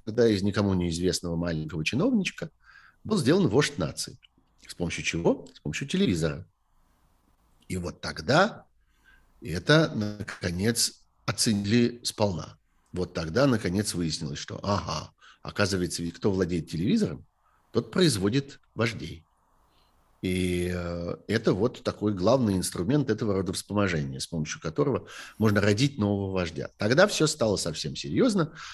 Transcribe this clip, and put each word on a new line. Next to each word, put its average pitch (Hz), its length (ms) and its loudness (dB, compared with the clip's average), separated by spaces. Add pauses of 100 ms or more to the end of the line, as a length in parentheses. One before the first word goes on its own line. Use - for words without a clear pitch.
когда 117 220 2
из 101 160 2
никому 101 320 2
неизвестного 85 640 0
маленького 80 460 -4
чиновничка 180 680 -2 (520)
был 214 140 -2
сделан 160 300 4
вождь 135 320 2
нации. - 400 -6 (480)
С - 80 -16
помощью 82 280 -4
чего? 85 520 0
С - 60 -20
помощью 78 260 -6
телевизора. 85 580 0 (1200)
И 92 100 -4
вот - 220 -8
тогда 78 680 2 (760)
это, 151 540 4
наконец, 104 1080 -2 (240)
оценили 113 800 2
сполна. - 540 -2 (360)
Вот 90 200 -4
тогда, 85 340 0
наконец, 104 460 0
выяснилось, 78 460 -4
что, - 240 -12
ага, 85 480 -4 (300)
оказывается, 92 600 -2
ведь 85 120 -6
кто - 180 0
владеет 87 380 0
телевизором, 117 560 -2 (460)
тот 113 200 -2
производит 131 720 0 (140)
вождей. 110 500 -4 (960)
И, 90 520 0
э, 87 440 -6 (100)
это 117 260 2
вот 110 300 -2
такой 104 300 -2
главный 104 420 4
инструмент 101 540 0
этого 107 240 0
рода 95 180 -2
вспоможения, 85 680 -2
с - 80 -8
помощью 78 340 -6
которого 107 460 -2 (300)
можно 107 220 4
родить 104 380 4
нового 101 340 0
вождя. 90 460 -4
Тогда 131 300 4
всё 165 200 0
стало 107 300 0
совсем 80 380 -4
серьёзно. 165 580 0 (200)